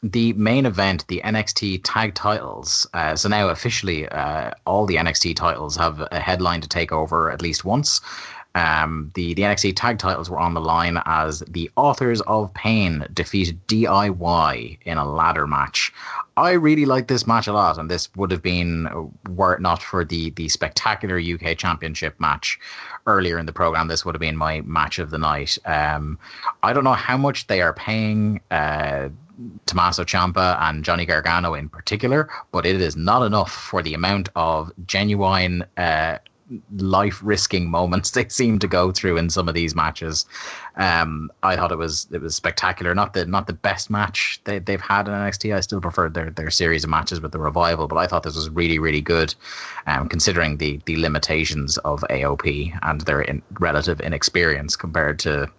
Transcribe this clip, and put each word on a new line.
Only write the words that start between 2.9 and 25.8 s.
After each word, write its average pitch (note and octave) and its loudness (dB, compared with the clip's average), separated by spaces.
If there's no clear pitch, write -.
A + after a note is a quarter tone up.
Uh, D#2 0
so D#2 0
now G#2 4
officially, E2+ -2
uh, D2 -4
all G2+ 2
the F#2 2
N E2 4
X D#2+ 0
T F2 0
titles D2+ -2
have D#2+ 0
a E2+ -4
headline F2 0
to D2+ -10
take E2+ -2
over D#2+ 0
at - -6
least E2+ -4
once. B2 0
Um, D#2 0
the, E2+ -2
the F#2+ 0
N G#2 4
X G2 0
T G2 2
tag A#2 0
titles F2+ -2
were E2+ -2
on E2+ 2
the E2 0
line E2 2
as D#2 0
the E2 -6
Authors B2+ 2
of G#2 0
Pain F#2 2
defeated F2+ -2
D A2 4
I G2 4
Y E2 0
in E2 -4
a C#2+ 0
ladder D#2+ 2
match. C#2+ -2
I E3+ 4
really D#3 6
liked C3 2
this A#2+ 0
match A2+ 4
a G#2 -2
lot, F2+ 4
and D#2+ -6
this F2 -4
would F#2+ 0
have F2 -2
been, F2 0
uh, E2 -8
were F2+ 4
it - -4
not F2 2
for F2+ -2
the, E2 -4
the D#2+ -6
spectacular F#2 -2
U E2+ -2
K E2 -2
Championship D#2+ -4
match D2 0
earlier F#2 2
in E2 -4
the D#2+ -8
program, E2 2
this E2 -2
would E2 -4
have D#2 -4
been D#2+ 0
my D#2 0
match D#2 -2
of D#2 -4
the D#2 -4
night. D2 -2
Um, D2+ -2